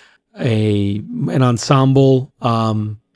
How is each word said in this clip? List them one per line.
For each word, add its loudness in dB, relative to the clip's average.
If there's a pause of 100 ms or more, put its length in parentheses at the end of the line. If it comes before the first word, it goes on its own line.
(400)
a, 0
an -2
ensemble. 2
Um, -4 (140)